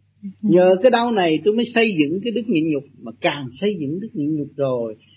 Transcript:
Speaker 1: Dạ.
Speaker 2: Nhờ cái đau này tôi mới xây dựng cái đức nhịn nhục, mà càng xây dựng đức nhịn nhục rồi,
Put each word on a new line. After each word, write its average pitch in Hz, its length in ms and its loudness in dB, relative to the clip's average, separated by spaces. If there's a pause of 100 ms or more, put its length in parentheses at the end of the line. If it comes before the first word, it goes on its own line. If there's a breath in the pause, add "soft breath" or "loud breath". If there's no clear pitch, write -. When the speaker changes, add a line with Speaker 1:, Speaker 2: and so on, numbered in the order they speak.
(220)
Speaker 1:
Dạ. 196 80 -12 (120)
Speaker 2:
Nhờ 185 400 6
cái 254 80 6
đau 233 220 2
này 170 320 2
tôi 214 100 2
mới 233 100 -2 (100)
xây 226 240 2
dựng 151 240 0
cái 233 100 -4
đức 226 140 -4
nhịn 160 260 0
nhục, 135 120 -4 (180)
mà 117 180 -14
càng 143 280 -4 (120)
xây 202 200 -2
dựng 151 200 -6
đức 226 120 -10
nhịn 156 240 -4
nhục 143 200 -6
rồi, 123 400 -4 (200 soft breath)